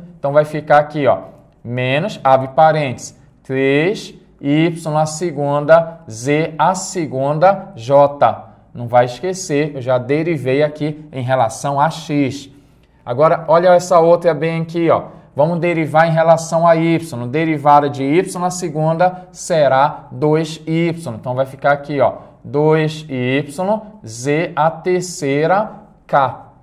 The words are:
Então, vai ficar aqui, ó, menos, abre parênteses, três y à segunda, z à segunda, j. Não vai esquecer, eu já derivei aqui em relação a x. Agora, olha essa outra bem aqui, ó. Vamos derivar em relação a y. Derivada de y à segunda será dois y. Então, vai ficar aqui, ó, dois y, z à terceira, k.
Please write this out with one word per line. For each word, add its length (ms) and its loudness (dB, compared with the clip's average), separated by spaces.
Então, 140 -4
vai 140 4
ficar 320 2
aqui, 280 0
ó, 140 4
menos, 600 -4
abre 320 4
parênteses, 600 0
três 680 0
y 560 0
à 80 2
segunda, 920 0
z 480 -2
à 160 2
segunda, 1000 -2
j. 420 2
Não 140 -12
vai 180 4
esquecer, 680 -4
eu 60 -10
já 160 0
derivei 640 -2
aqui 480 -6
em 100 -10
relação 580 -2
a 100 2
x. 600 -4
Agora, 420 2
olha 220 4
essa 300 4
outra 340 4
bem 280 -2
aqui, 280 -2
ó. 140 2
Vamos 240 0
derivar 480 2
em 40 0
relação 540 2
a 100 6
y. 520 -2
Derivada 600 2
de 140 -6
y 400 -2
à 60 0
segunda 800 -2
será 800 0
dois 540 -2
y. 480 -4
Então, 220 -8
vai 100 0
ficar 280 0
aqui, 280 -4
ó, 120 2
dois 640 0
y, 360 -2
z 500 -4
à 160 2
terceira, 1000 -2
k. 360 0